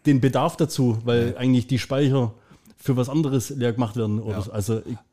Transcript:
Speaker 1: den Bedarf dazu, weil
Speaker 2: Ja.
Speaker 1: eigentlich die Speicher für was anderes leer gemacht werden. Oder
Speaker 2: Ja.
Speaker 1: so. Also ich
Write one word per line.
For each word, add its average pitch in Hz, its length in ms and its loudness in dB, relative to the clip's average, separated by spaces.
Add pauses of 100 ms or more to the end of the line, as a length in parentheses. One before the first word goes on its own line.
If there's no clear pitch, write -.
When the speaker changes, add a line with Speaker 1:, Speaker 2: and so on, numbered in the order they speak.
Speaker 1:
den 139 160 4
Bedarf 135 340 2
dazu, 127 480 0
weil 120 280 2
Speaker 2:
Ja. - 40 -8
Speaker 1:
eigentlich 127 300 2
die 131 120 0
Speicher 135 540 0 (460)
für 127 180 -2
was 123 140 -2
anderes 139 400 0
leer 120 240 -2
gemacht 113 220 -2
werden. 107 220 0
Oder 107 200 -4
Speaker 2:
Ja. 101 40 -4
Speaker 1:
so. 98 100 -8
Also 107 340 -2
ich 120 100 -8 (160)